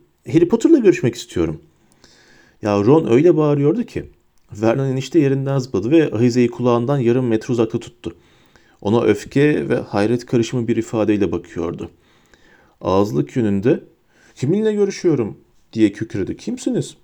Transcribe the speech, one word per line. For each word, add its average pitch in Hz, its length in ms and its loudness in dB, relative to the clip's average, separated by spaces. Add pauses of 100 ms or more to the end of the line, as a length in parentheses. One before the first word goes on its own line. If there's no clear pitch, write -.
(320)
Harry 175 160 6
Potter'la 285 300 4
görüşmek 170 360 2
istiyorum." 80 460 -6 (1000)
Ya 101 220 0
Ron 151 260 4
öyle 151 260 4
bağırıyordu 151 480 0
ki 71 200 -12 (480)
Vernon 113 340 0
enişte 135 320 -2
yerinden 139 400 0
zıpladı 113 320 -4
ve 156 220 4
ahizeyi 120 380 2
kulağından 123 480 0
yarım 123 280 0
metre 113 260 -2
uzakta 117 260 0
tuttu. - 360 -16 (640)
Ona 104 220 0
öfke 143 680 0
ve 123 80 -2
hayret 120 500 -2
karışımı 117 420 -2
bir 117 80 0
ifadeyle 107 560 0
bakıyordu. 82 580 -8 (880)
Ağızlık 107 560 0
yönünde, 110 440 0 (540)
"Kiminle 208 380 -2
görüşüyorum?" 180 640 -2 (360)
diye 107 200 2
kükredi. 101 440 -8
"Kimsiniz?" 233 680 -6